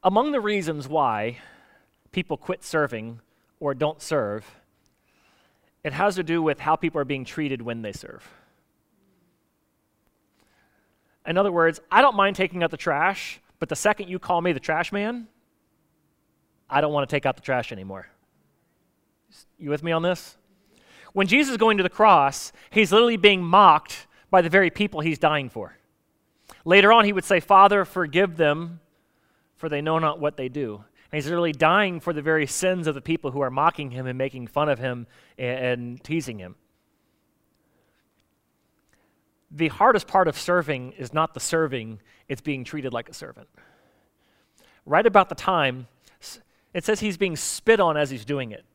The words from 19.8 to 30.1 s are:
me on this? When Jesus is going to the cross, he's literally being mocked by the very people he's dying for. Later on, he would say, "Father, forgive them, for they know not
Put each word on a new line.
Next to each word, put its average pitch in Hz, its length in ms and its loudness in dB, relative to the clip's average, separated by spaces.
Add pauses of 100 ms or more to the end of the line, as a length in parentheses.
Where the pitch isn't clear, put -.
me 165 100 -2
on 165 80 0
this? 175 360 -4 (760)
When 196 120 2
Jesus 269 260 2
is 233 60 -4
going 220 200 4
to 190 60 0
the 180 60 0
cross, 165 600 4 (180)
he's 208 220 2
literally 233 240 6
being 190 260 4
mocked 175 640 4 (240)
by 185 120 6
the 165 80 0
very 180 200 4
people 196 300 -4
he's 156 180 -2
dying 151 300 0
for. 107 300 -14 (880)
Later 196 260 8
on, 226 140 8
he 208 80 0
would 185 100 -2
say, 185 160 2
"Father, 196 460 6
forgive 175 500 -2
them, 165 460 -2 (760)
for 165 140 -10
they 147 120 -4
know 160 160 0
not 160 220 -2